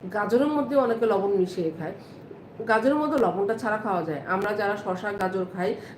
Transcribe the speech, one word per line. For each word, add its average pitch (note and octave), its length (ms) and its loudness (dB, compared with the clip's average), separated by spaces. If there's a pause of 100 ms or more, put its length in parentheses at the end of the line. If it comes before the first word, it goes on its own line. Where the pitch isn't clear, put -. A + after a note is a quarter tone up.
(140)
গাজরের G#3+ 340 4
মধ্যে C#4+ 280 0
অনেকে A#3 300 4
লবণ G3+ 260 2
মিশিয়ে F3+ 480 0
খায়। - 380 -10 (500)
গাজরের A3+ 280 4
মধ্যে D4+ 220 2
লবণটা G3+ 400 2
ছাড়া A3 200 -2
খাওয়া G3+ 240 -2
যায়। D#3 260 -4
আমরা G3 260 0
যারা G#3 240 0
শসা, G3 340 -4
গাজর F#3+ 420 -2
খাই, F#3+ 160 -2 (280)